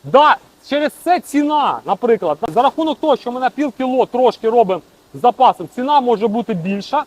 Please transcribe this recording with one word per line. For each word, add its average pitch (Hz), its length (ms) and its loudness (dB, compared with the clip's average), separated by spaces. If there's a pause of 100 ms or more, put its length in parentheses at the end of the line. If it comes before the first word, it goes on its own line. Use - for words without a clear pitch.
Да, 254 320 4 (320)
через 285 240 -2 (120)
це 339 160 0
ціна, 285 640 -2
наприклад, 190 540 0 (160)
за 233 80 2
рахунок 302 380 -2
того, 294 160 2
що 247 160 -8
ми 247 80 -8
на 254 100 0
пів 277 220 -4
кіло 254 340 -2
трошки 233 440 0
робимо 190 300 0 (340)
з 135 60 -12
запасом, 226 540 2
ціна 277 260 0
може 233 280 0
бути 220 260 -4
більша 196 520 -4